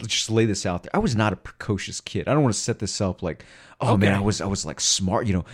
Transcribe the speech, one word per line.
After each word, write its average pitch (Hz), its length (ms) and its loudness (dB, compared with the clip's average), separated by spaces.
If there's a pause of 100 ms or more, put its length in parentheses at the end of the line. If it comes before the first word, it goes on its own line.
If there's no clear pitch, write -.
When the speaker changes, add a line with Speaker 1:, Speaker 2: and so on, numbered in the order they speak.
Speaker 1:
just - 240 -2
lay 113 160 4
this 101 200 -2
out 90 180 -2
there. - 100 -16
I 185 60 2
was 156 160 2
not 107 160 2
a 90 40 -4
precocious - 640 -6
kid. - 280 -6
I 120 60 2
don't 151 80 4
wanna 120 100 4
set - 260 -2
this - 220 -6
up 95 220 -2
like, 85 220 -6 (360)
"Oh, 123 160 2
man, 101 160 6
Speaker 2:
Okay. 98 60 2
Speaker 1:
I - 20 0
was, 101 200 0
I 85 60 -4
was, 95 180 -2
like, 73 160 -8
smart." 95 460 0
You 101 60 2
know, 90 220 2